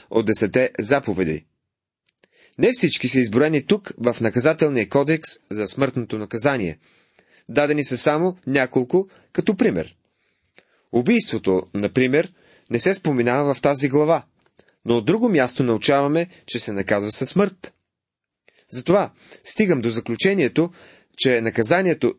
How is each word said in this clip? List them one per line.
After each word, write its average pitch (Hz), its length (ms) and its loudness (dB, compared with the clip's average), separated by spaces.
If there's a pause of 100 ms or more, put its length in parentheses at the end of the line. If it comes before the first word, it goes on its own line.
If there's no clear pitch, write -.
от 113 160 0
десете 110 540 2
заповеди. 101 680 -2 (1120)
Не 185 140 2
всички 160 360 0
са 131 120 0
изброени 131 460 2
тук - 320 -2
в 117 240 0
наказателния 123 680 0
кодекс 151 400 0 (220)
за 104 160 -6
смъртното 123 500 -4
наказание. 107 600 -4 (720)
Дадени 147 340 0
са 127 140 -2
само 160 400 0 (100)
няколко, 131 640 0 (220)
като 185 260 -2
пример. 107 400 -2 (960)
Убийството, 120 720 0 (100)
например, 127 600 0 (360)
не 117 100 -2
се 185 140 2
споменава 139 600 0
в - 80 -10
тази 143 280 0
глава, 151 360 0 (600)
но 117 120 2
от 107 80 -2
друго 220 240 2
място 135 340 0
научаваме, 139 640 0 (180)
че - 140 -8
се - 120 -6
наказва 101 400 -2
със - 180 -2
смърт. - 440 -2 (960)
Затова 156 440 0 (300)
стигам 175 380 0
до 117 80 -2
заключението, 147 840 0 (460)
че 123 240 2
наказанието 123 760 0